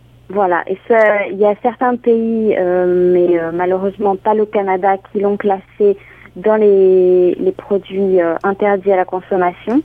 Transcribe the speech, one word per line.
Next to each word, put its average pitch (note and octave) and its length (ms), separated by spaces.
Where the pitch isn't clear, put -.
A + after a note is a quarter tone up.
Voilà, F#3 380
et F#3+ 100
ce, G#3+ 440
il G3 60
y G#3 80
a G#3 160
certains B3 340
pays, A3+ 640
euh, F3+ 560
mais, F3 260
euh, E3 140
malheureusement F#3+ 640
pas G#3+ 180
le G#3+ 100
Canada, G3 520
qui G#3 100
l'ont G3+ 160
classé G3 600
dans G#3+ 220
les, F#3 800
les F#3+ 160
produits, F#3+ 680
euh, E3 220
interdits G3 500
à F#3+ 40
la F#3 100
consommation. F#3 800